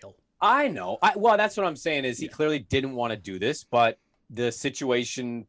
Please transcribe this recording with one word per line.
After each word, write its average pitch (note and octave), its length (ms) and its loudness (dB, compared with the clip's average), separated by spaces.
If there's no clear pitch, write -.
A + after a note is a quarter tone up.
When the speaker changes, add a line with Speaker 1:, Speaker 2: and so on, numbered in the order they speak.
Speaker 1:
nail. G2 140 -20
Speaker 2:
I B3+ 300 2
know. G#2 320 -6
I, F#3+ 160 4
well, G#3+ 180 6
that's G#3 220 0
what G3+ 80 0
I'm D#3+ 100 -2
saying C#3+ 300 -2
is B2 120 -2
he D3+ 100 -8
Speaker 1:
Yeah. - 40 -12
Speaker 2:
clearly D3+ 280 0
didn't C3+ 360 -2
wanna A#2 220 -2
do F#2+ 200 -10
this, A#2 280 -2
but A#2 340 4
the A#2 240 -2
situation B2 960 -4